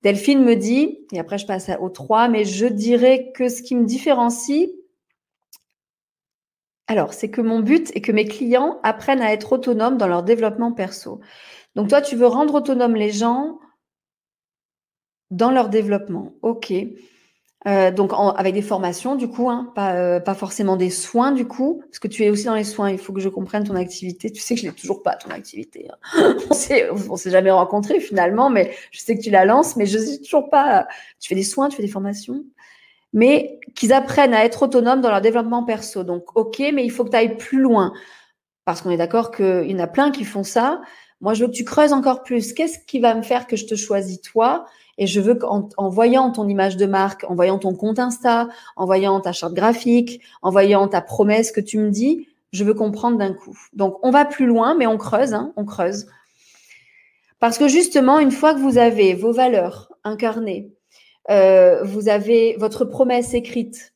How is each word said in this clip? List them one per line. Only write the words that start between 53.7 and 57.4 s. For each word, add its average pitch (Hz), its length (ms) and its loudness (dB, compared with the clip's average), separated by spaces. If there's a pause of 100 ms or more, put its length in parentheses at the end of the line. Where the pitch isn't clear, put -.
Donc, 196 320 -2
on 254 80 2
va 285 140 6
plus 285 200 -2
loin, 233 300 2
mais 262 120 2
on 220 100 0
creuse, 226 360 -2
hein, 247 220 -6
on 208 80 -6
creuse. 202 440 -6 (1300)
Parce 233 180 2